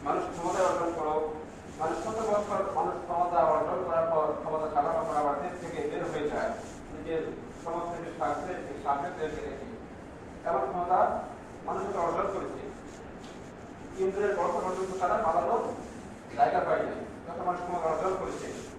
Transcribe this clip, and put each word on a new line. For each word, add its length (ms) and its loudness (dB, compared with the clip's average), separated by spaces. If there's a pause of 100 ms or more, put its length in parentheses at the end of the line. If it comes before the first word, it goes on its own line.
মানুষ 200 2 (140)
ক্ষমতা 240 2
অর্জন 340 4
করো, 380 2 (440)
মানুষ 200 0
শত 100 -4
বছর 560 2 (100)
মানুষ 200 2 (140)
ক্ষমতা 280 2
অর্জন 500 4
করার 200 2
পর, 380 2
ক্ষমতা 300 0
চালানোর 340 4
পর 80 0
আবার 260 2
দেশ 180 -4
থেকে 280 -4
বের 220 -2
হয়ে 200 0
যায়, 200 0 (420)
নিজের 300 -2 (420)
সমস্ত 340 -2
কিছু 180 -4
স্বার্থে, 640 -2
স্বার্থে 400 0
তৈরি 160 0
রেখে 1120 -8
এমন 100 4
ক্ষমতা 600 4 (480)
মানুষ 160 -2
যত 140 -2
অর্জন 380 2
করেছে, 360 -6 (1300)
ইন্দ্রের 340 4
গর্ত 180 2
পর্যন্ত 460 -2
তারা 140 4
পালানোর 580 2 (640)
জায়গা 240 6
পায়নি, 440 0 (220)
যত 200 -4
মানুষ 140 0
ক্ষমতা 280 0
অর্জন 320 2
করেছে। 320 -4 (260)